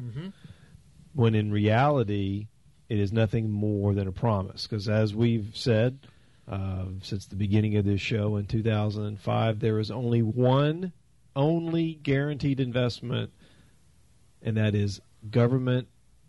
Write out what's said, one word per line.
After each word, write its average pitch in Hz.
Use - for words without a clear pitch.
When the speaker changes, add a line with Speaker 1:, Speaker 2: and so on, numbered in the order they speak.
Speaker 1:
Mm-hmm. 123
Speaker 2:
When 113
in 104
reality, 104
it 107
is 101
nothing 113
more 104
than 98
a 95
promise. 98
'Cause 104
as 107
we've 113
said, 123
uh, 95
since 101
the 101
beginning 104
of 104
this 98
show 104
in 101
two 110
thousand 107
and 104
five, 113
there 110
is 107
only 117
one, 135
only 165
guaranteed 139
investment, 120
and 110
that 107
is 101
government, 127